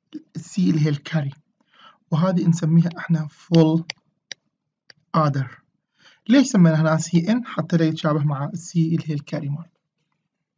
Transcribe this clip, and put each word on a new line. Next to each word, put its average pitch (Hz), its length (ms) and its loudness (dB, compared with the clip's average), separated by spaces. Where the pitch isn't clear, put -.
ال - 260 -18
C - 160 -16
اللي 175 280 2
هي 156 40 2
الكاري، 143 440 -4
وهذه 175 360 0
نسميها 165 500 2
احنا 156 300 -4
full 165 540 2
adder. 139 300 0
ليش 269 180 4
سمينا 165 340 4
هنا 160 160 2
سي 170 340 0
إن؟ 240 140 -2
حتى - 320 -4
لا 160 80 2
يتشابه 156 380 -2
مع 143 220 -2
ال 214 120 -10
C - 180 -10
اللي 160 340 -2
هي 156 40 -4
الكاري 147 360 -8
مال، 160 160 -8